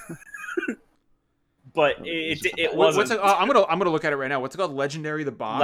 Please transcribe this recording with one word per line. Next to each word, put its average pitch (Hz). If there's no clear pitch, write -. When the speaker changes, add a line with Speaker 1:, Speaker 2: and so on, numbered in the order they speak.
Speaker 1:
<laughs> -
Speaker 2:
But 147
Speaker 1:
It -
was -
Speaker 2:
it, 160
Speaker 1:
just -
Speaker 2:
it, 175
it 160
Speaker 3:
What, 160
what's 156
Speaker 2:
wasn't. 190
Speaker 3:
it, 202
uh, 196
I'm 190
gonna, 240
I'm 165
gonna 185
look 156
at 151
it 139
right 135
now. 139
What's 131
it -
called? 170
Legendary 151
the 139
Box? 113